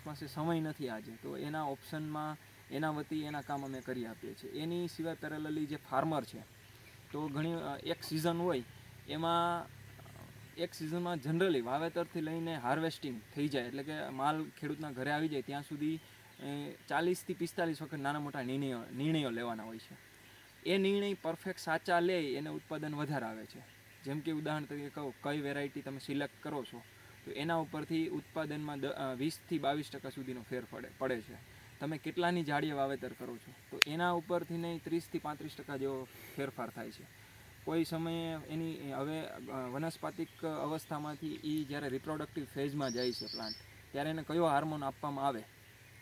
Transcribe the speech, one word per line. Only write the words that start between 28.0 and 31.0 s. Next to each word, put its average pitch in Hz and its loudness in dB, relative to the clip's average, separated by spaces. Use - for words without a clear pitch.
ઉત્પાદનમાં 147 -2
દ-, 135 0
અ, 139 0
વીસથી 151 0
બાવીસ 143 2
ટકા 139 -6
સુધીનો 127 -4
ફેર 113 -2
પડે, 127 -8
પડે 131 2